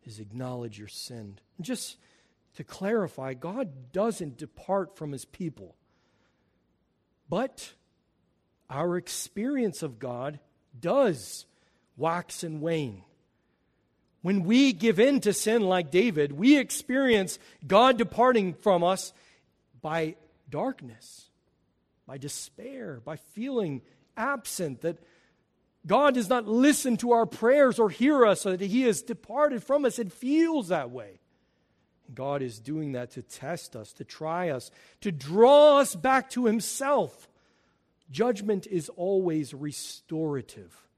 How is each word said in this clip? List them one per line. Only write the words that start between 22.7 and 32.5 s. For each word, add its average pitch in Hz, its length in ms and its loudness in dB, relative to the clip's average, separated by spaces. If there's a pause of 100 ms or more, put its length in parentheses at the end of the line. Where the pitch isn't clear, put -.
by 147 160 -12
feeling 208 640 -4 (340)
absent, 214 680 -6
that 165 220 -6 (840)
God 269 280 6
does 233 160 0
not 240 180 0
listen 247 500 4
to 240 140 0
our 226 140 6
prayers 254 540 4
or 220 100 4
hear 262 360 6
us, 202 200 2
or 185 100 0
that 185 100 -6
he 226 180 0
has 220 180 2
departed 247 600 -2
from 285 220 0
us. 240 160 -2
It 202 140 -8
feels 294 560 0
that 147 200 -2
way. 104 300 -16 (880)
And 117 80 -20
God 139 260 -4
is 113 200 -8